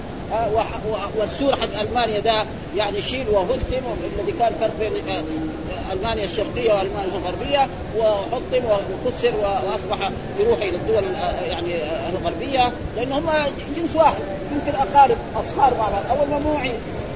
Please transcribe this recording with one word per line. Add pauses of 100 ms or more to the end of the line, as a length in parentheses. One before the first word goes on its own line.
(320)
ها،
وح-،
و-،
والسور
حق
ألمانيا
ده، (320)
يعني،
شيل
وهدم، (340)
الذي
كان
فرق
بين، (160)
آه، (720)
ألمانيا
الشرقية
وألمانيا
الغربية، (300)
وحطم (400)
وكسر
و-،
وأصبح (300)
يروح
إلى
الدول، (100)
آه،
يعني،
آه،
الغربية، (240)
لأن
هم (460)
جنس
واحد، (300)
يمكن
أقارب، (200)
أصهار
مع
بعض،
أول
ما
موعي، (420)